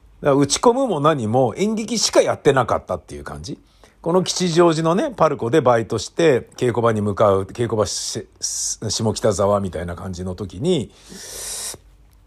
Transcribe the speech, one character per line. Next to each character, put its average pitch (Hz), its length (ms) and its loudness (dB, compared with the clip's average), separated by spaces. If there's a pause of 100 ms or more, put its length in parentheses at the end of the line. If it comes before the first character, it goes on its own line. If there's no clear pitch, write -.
(220)
だ - 80 2
か - 0 -
ら 139 40 6
打 139 140 4
ち - 120 -2
込 233 140 6
む 262 140 0
も 175 120 -2
何 143 280 2
も 120 300 2
演 214 180 0
劇 220 240 -4
し - 120 -2
か 320 100 6
や 131 140 0
っ - 40 -10
て 143 140 4
な 127 120 2
か 95 120 0
っ 80 80 -10
た 92 100 -4
っ 85 60 -8
て - 140 -18
い 71 40 -14
う 71 40 -16
感 76 200 -14
じ。 - 160 -12 (420)
こ 165 120 -2
の 180 100 4
吉 - 260 -2
祥 170 220 6
寺 160 120 -2
の 160 120 2
ね、 269 200 -2
パ 160 140 4
ル 143 80 -2
コ 113 140 -4
で 156 100 6
バ 120 160 4
イ 113 100 -2
ト 113 120 -4
し - 100 -8
て、 147 460 2
稽 123 140 0
古 117 120 0
場 113 120 2
に 104 80 -2
向 101 120 0
か 101 220 4
う、 95 80 0
稽 117 220 -6
古 113 100 -4
場 104 100 2
し-、 - 420 -8 (120)
下 - 720 -4
北 107 200 0
沢 101 260 2
み 98 100 -4
た 85 120 -8
い 85 40 -8
な 85 100 -8
感 92 180 -10
じ 87 100 -10
の 92 100 -6
時 90 260 -12
に、 151 320 -2 (1400)